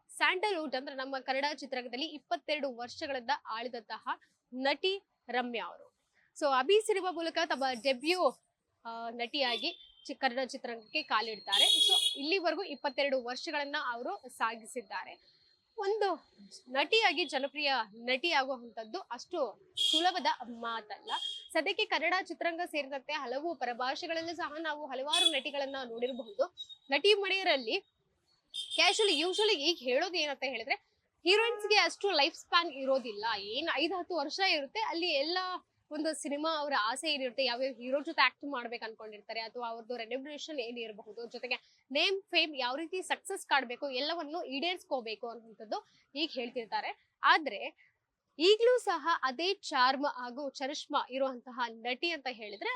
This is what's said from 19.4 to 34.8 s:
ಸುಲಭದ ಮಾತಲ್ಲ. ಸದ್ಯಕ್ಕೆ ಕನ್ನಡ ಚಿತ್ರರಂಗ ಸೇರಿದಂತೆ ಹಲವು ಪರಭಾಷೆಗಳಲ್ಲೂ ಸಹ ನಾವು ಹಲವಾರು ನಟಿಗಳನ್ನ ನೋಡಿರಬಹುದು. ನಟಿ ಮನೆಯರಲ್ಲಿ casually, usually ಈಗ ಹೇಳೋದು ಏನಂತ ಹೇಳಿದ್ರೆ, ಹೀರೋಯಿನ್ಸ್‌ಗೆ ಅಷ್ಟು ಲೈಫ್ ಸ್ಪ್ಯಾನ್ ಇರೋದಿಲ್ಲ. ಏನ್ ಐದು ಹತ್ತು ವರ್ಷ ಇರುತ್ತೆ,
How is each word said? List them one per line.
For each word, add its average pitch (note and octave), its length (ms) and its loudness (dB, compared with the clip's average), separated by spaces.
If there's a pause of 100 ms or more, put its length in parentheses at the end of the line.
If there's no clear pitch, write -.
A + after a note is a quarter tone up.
ಸುಲಭದ E4+ 360 2 (180)
ಮಾತಲ್ಲ. A3+ 680 -8 (400)
ಸದ್ಯಕ್ಕೆ F#4+ 320 0
ಕನ್ನಡ F4 380 2
ಚಿತ್ರರಂಗ E4+ 420 -4
ಸೇರಿದಂತೆ C#4+ 480 -4
ಹಲವು D4 420 -4
ಪರಭಾಷೆಗಳಲ್ಲೂ D4 840 -4
ಸಹ D#4 220 -4
ನಾವು D4+ 280 -4
ಹಲವಾರು D4 440 2
ನಟಿಗಳನ್ನ C#4 540 -2
ನೋಡಿರಬಹುದು. B3 720 -4 (340)
ನಟಿ D#4 240 6
ಮನೆಯರಲ್ಲಿ F#4 640 2 (1040)
casually, F4+ 480 4
usually G#4 280 2
ಈಗ D#4 240 2
ಹೇಳೋದು C#4+ 360 0
ಏನಂತ G3+ 280 -2
ಹೇಳಿದ್ರೆ, C4+ 300 -4 (500)
ಹೀರೋಯಿನ್ಸ್‌ಗೆ G#4 520 4
ಅಷ್ಟು F#4 340 4
ಲೈಫ್ D#4 260 4
ಸ್ಪ್ಯಾನ್ E4+ 360 2
ಇರೋದಿಲ್ಲ. B3+ 520 0 (140)
ಏನ್ A3+ 380 -4
ಐದು E4 200 0
ಹತ್ತು F4+ 200 -4
ವರ್ಷ C#4+ 240 -4 (100)
ಇರುತ್ತೆ, D4+ 300 -2